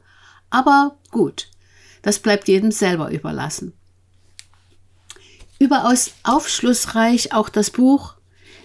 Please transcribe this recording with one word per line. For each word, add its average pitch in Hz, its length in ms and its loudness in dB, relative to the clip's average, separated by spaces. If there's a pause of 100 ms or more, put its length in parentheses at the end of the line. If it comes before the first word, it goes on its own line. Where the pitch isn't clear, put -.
(500)
Aber 285 480 2 (120)
gut, - 400 -4 (520)
das - 180 -2
bleibt 202 300 -2
jedem 196 220 2
selber 180 400 -2
überlassen. 156 640 -8 (1800)
Überaus 254 540 2 (120)
aufschlussreich 240 1080 0
auch 220 140 0
das 214 220 -2
Buch, 262 460 0 (500)